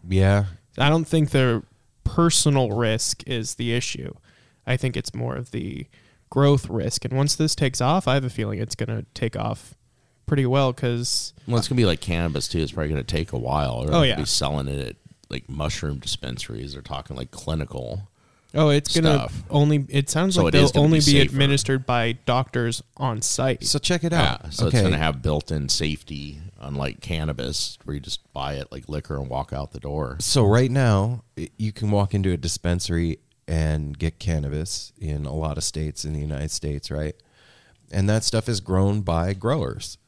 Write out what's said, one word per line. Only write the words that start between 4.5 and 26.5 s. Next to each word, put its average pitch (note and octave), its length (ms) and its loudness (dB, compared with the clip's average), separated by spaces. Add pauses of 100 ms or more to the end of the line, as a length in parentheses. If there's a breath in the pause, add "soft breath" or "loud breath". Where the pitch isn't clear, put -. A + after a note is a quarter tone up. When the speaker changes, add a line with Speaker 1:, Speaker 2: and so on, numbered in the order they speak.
Speaker 2:
I B2+ 120 0
think B2+ 200 -2
it's - 160 -6
more B2 220 -6
of B2+ 160 -10
the A#2 360 -8 (420 soft breath)
growth C#3+ 400 4
risk. - 360 -4
And B2 100 -4
once C#3+ 200 2
this D#3 200 0
takes C#3 240 -2
off, D3+ 280 0
I C3 80 2
have C#3 80 0
a B2 60 -4
feeling G#2 300 -4
it's A2 160 -6
gonna A2 380 -6
take A2+ 220 -4
off - 400 -6 (500)
pretty C#3 200 2
well C3 280 2
'cause A#2+ 600 -2 (140)
Speaker 3:
Well, A#2 100 2
it's A2+ 100 0
gonna B2+ 100 0
be A#2 80 6
like E2+ 160 2
cannabis, E2 460 -2
too. E2+ 120 -2
It's D#2 120 -2
probably D#2 180 -4
gonna C#2+ 140 -2
take - 280 -2
a C2 60 -4
while. B1 440 0
They're D2 80 -2
Speaker 2:
Oh, A2+ 100 4
Speaker 3:
gonna C#3+ 80 4
Speaker 2:
yeah. A2 80 2
Speaker 3:
be D2 100 -2
selling C#2+ 420 -2
it C#2 120 -4
at, A#1+ 160 -8 (340)
like, - 200 -10
mushroom D2 500 -4
dispensaries. B1+ 760 -8
They're C#2 80 -14
talking, C#2 340 -10
like, B1+ 160 -8
clinical. D2 800 -6 (460 soft breath)
Speaker 2:
Oh, D3+ 140 4
it's C#3+ 240 2
gonna D#3+ 220 4
Speaker 3:
stuff. A#2 340 -4
Speaker 2:
only, D3 400 4
it C#3 220 0
sounds F3+ 240 2
Speaker 3:
So B2+ 80 4
Speaker 2:
like - 100 4
Speaker 3:
it - 40 6
is C#3+ 140 8
Speaker 2:
they'll C#3+ 120 4
Speaker 3:
gonna - 0 -
be - 20 8
Speaker 2:
only D#3+ 140 6
be - 20 4
Speaker 3:
safer. C#3+ 240 8
Speaker 2:
administered C3+ 600 2
by A#2+ 260 2 (120)
doctors B2 580 0 (140)
on A#2 260 -2
site. - 420 0
Speaker 1:
So - 140 2
check F3 240 0
it E3+ 100 0
out. F2+ 300 2
Speaker 3:
Yeah, D2+ 80 -12
so G2+ 160 0
it's G2+ 80 2
Speaker 1:
Okay. G#2+ 80 6
Speaker 3:
gonna F#2 160 4
have D2+ 240 0
built-in D2+ 460 -2
safety, D2 680 -4 (220)